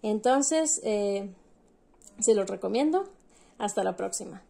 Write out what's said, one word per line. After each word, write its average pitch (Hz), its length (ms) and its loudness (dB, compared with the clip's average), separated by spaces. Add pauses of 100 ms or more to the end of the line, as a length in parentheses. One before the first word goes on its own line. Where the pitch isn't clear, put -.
Entonces, 269 800 2
eh, 202 500 -2 (840)
se 220 140 4
los 196 140 0
recomiendo. 254 600 0 (500)
Hasta 208 240 -2
la 185 140 -2
próxima. 190 540 -8